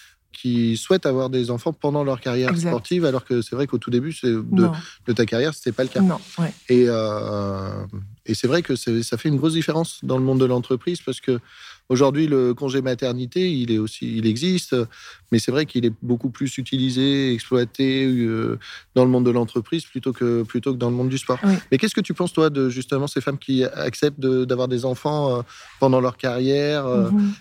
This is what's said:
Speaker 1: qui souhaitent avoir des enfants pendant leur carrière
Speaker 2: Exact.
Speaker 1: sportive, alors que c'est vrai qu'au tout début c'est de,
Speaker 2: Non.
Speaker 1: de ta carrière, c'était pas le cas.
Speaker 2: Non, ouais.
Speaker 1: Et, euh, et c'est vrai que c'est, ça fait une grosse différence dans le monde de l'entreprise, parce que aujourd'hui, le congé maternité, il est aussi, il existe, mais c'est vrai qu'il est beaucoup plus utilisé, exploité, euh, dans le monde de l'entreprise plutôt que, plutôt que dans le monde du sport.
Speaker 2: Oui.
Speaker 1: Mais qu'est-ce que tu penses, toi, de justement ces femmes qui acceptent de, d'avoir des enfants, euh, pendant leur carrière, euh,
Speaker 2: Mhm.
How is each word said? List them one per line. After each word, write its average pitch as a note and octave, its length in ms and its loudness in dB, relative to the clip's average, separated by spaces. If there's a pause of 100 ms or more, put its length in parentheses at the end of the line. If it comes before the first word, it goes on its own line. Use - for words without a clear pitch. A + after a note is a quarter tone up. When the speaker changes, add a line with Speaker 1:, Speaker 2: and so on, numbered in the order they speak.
(320)
Speaker 1:
qui A#2 460 0
souhaitent F#3 280 0
avoir C3 240 0
des B2+ 200 -2
enfants A#2+ 240 -2
pendant D3 300 -2
leur C3+ 160 -2
carrière B2+ 300 0
Speaker 2:
Exact. E3+ 200 0
Speaker 1:
sportive, E3 340 0
alors C3 200 0
que B2 180 0
c'est - 120 -8
vrai C#3 120 0
qu'au C3 120 -2
tout A2 120 -8
début B2+ 220 0
c'est C3 160 -4
de, A2+ 220 0
Speaker 2:
Non. F3+ 220 4 (340)
Speaker 1:
de B2 60 0
ta A2+ 140 2
carrière, C#3 280 0
c'était - 180 -6
pas C3 120 -2
le B2+ 60 -2
cas. - 100 0
Speaker 2:
Non, F3+ 180 4 (200)
ouais. D#3+ 140 -2 (180)
Speaker 1:
Et, B2 180 6
euh, G#2 960 -2 (400)
et A2+ 100 -2
c'est - 140 0
vrai E3 140 2
que D3 120 -4
c'est, A#2 280 -2
ça - 160 -4
fait - 100 -4
une D3 80 2
grosse D#3 160 2
différence D#3+ 500 -2
dans C3 160 -2
le C3 60 0
monde C3 160 2
de C3 60 6
l'entreprise, B2+ 560 -2
parce - 180 -6
que B2 180 0 (500)
aujourd'hui, C#3 380 4
le C3 280 2
congé C3+ 260 -2
maternité, B2+ 720 -2
il B2 180 -2
est A2 80 2
aussi, A2+ 380 -4
il A2+ 100 -2
existe, D3 480 0 (560)
mais A#2 80 4
c'est B2 140 0
vrai D3 140 0
qu'il B2 180 -2
est A#2 160 0
beaucoup A#2+ 300 -2
plus C3+ 260 -6
utilisé, C3 800 0
exploité, C3 720 0
euh, A2+ 520 0 (360)
dans B2+ 100 6
le B2+ 60 6
monde B2 160 4
de B2 40 6
l'entreprise A#2+ 540 -2
plutôt C3 300 -6
que, A#2+ 300 0
plutôt B2 280 -4
que C3 60 -4
dans A#2+ 100 0
le A#2+ 80 0
monde B2+ 140 0
du C3 80 -2
sport. B2+ 260 -2
Speaker 2:
Oui. G3 100 6 (160)
Speaker 1:
Mais - 80 6
qu'est-ce G#3+ 160 0
que A#3 60 0
tu F#3 140 -4
penses, F3 180 -2
toi, D#3 160 4
de C#3 220 0
justement C3 360 -2
ces C#3+ 140 -4
femmes C#3 180 -4
qui C3 260 0
acceptent C#3+ 560 -2
de, C3 260 2
d'avoir B2+ 220 0
des B2 180 -2
enfants, C#3 520 0
euh, A#2 40 -2 (380)
pendant C3 200 6
leur B2+ 160 0
carrière, C#3 680 0
euh, D3+ 240 2
Speaker 2:
Mhm. G3+ 300 4